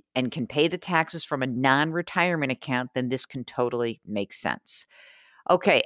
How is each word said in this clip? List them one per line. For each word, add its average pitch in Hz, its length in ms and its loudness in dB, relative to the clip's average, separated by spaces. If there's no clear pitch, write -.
and 127 160 0
can 127 160 -4
pay 151 200 2
the 175 120 -2
taxes 160 440 -2
from 135 200 -4
a 131 40 -2
non-retirement 151 1040 2
account, 127 440 -4
then 127 140 -2
this 127 180 -2
can 127 160 -8
totally 120 640 -2
make 101 260 -4
sense. - 540 -6
Okay, 175 360 4